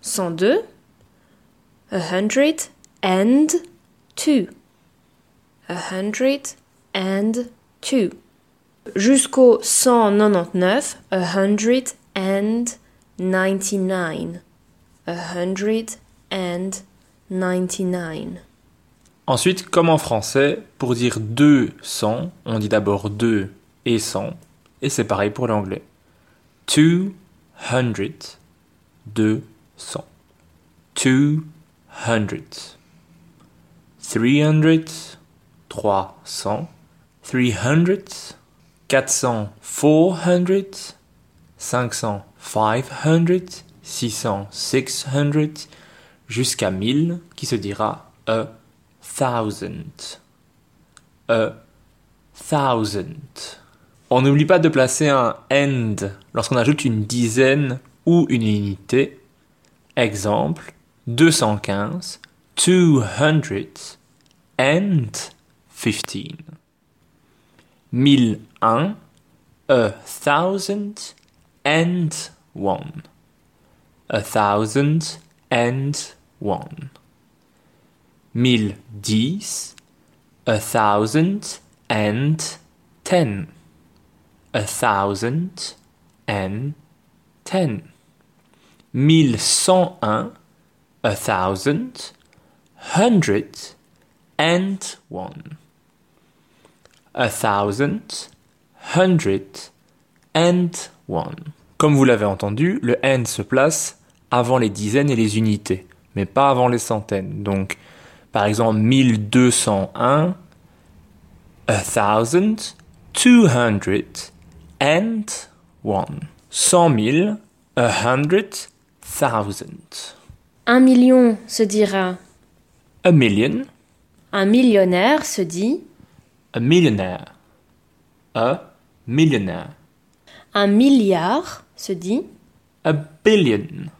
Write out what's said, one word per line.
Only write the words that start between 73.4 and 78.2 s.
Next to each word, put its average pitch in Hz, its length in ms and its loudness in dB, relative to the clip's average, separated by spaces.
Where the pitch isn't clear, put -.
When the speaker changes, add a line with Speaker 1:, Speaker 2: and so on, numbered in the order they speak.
Speaker 2:
A 110 100 -2
thousand 110 960 0
and 131 640 -2
one. 95 500 -8